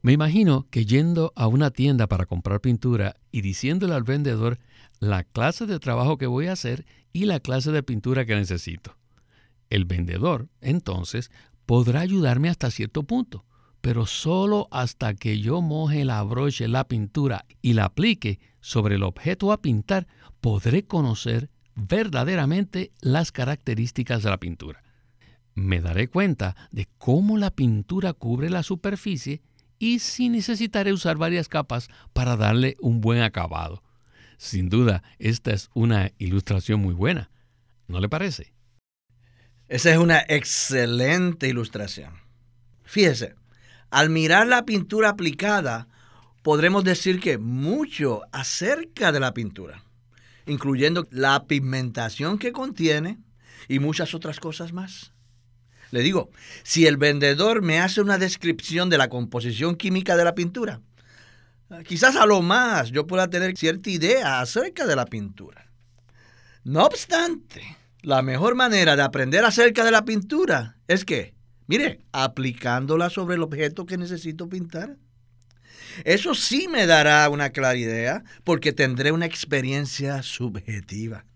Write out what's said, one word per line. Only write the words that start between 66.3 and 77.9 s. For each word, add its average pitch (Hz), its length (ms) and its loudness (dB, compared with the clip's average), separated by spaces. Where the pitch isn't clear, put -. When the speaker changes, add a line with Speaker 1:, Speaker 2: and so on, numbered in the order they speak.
Speaker 2:
No 147 200 4
obstante, 339 920 -2
la 135 200 2
mejor 147 340 0
manera 196 400 4
de 143 60 4
aprender 135 420 2
acerca 233 400 6
de 226 80 4
la 214 120 6
pintura 208 720 0
es 185 160 2
que, - 300 -4
mire, 254 340 0
aplicándola 131 960 -2
sobre 180 280 -4
el 170 60 -2
objeto 156 440 -4
que 185 100 -8
necesito 170 520 -8
pintar. 185 480 -10
Eso 202 300 0
sí 285 340 -2
me 247 180 2
dará 151 440 6
una 143 200 -2
clara 131 260 0
idea, 117 480 -4